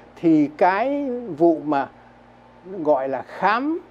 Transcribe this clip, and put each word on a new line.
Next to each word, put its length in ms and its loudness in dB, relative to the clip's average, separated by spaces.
Thì 360 4
cái 520 0
vụ 280 4
mà 220 -2
gọi 300 0
là 180 -6
khám 520 -2